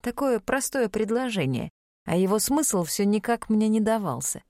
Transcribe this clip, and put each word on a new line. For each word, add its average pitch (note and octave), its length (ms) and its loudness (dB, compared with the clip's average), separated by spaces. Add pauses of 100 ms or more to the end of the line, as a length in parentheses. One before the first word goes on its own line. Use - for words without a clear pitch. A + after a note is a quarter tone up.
Такое A#3+ 340 0
простое C4 480 -2
предложение, G3+ 840 -2 (340)
а - 100 0
его F#3+ 220 4
смысл A3 460 0
всё G3 220 -2
никак G#3+ 440 0
мне A3 180 4
не A3 120 2
давался. G3+ 720 -2